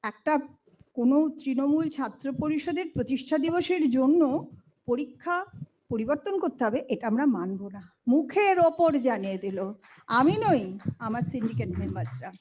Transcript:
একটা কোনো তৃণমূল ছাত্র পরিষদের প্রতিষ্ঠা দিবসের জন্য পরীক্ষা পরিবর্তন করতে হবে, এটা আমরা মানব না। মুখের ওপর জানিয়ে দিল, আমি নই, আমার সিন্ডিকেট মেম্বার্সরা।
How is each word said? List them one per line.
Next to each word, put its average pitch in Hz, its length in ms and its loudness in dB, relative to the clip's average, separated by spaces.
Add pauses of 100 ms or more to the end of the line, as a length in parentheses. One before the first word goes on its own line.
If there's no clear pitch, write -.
একটা 285 360 0 (540)
কোনো 277 360 4
তৃণমূল 285 600 0
ছাত্র 269 440 -6
পরিষদের 311 600 -2
প্রতিষ্ঠা - 440 -2
দিবসের 330 520 0
জন্য 277 600 2 (360)
পরীক্ষা 294 580 -4 (440)
পরিবর্তন 294 500 -2
করতে 302 260 -2
হবে, 226 240 0
এটা 208 180 -4
আমরা 233 200 0
মানব 190 420 -2
না। 190 200 -16 (200)
মুখের 359 500 4
ওপর 330 400 4
জানিয়ে 202 400 0
দিল, 196 340 -6 (340)
আমি 262 260 4 (180)
নই, 202 280 0 (200)
আমার 233 240 -4
সিন্ডিকেট 220 560 -4
মেম্বার্সরা। 113 640 -8